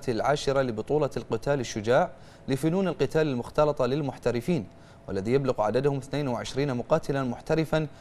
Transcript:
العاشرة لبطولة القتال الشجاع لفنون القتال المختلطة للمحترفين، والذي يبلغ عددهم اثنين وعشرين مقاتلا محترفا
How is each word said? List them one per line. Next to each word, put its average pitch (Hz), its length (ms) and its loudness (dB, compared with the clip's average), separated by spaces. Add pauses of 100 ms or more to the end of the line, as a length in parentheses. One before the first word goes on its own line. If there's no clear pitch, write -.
العاشرة 135 540 2
لبطولة 127 560 0
القتال 123 420 -2
الشجاع 117 500 2 (380)
لفنون 160 400 0
القتال 156 400 0
المختلطة 135 580 0
للمحترفين، 123 800 0 (400)
والذي 98 260 -2
يبلغ 131 280 2
عددهم 131 360 2
اثنين 139 300 -4
وعشرين 127 460 -2
مقاتلا 139 500 0
محترفا 156 640 0 (140)